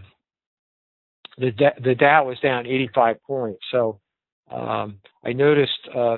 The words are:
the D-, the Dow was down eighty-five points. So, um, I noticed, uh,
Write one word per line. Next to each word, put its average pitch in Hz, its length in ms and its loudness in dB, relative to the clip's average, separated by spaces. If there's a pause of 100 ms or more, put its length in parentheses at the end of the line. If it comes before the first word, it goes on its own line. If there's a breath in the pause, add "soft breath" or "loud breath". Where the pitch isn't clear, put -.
(1400)
the 127 140 -2
D-, 139 320 2
the 127 120 2
Dow 143 300 4
was 127 160 -8
down 123 260 -2
eighty-five 123 560 0
points. 120 380 -8 (100)
So, 113 280 -2 (520)
um, 110 480 -8 (260)
I 120 80 -4
noticed, 143 460 2 (160)
uh, 117 220 0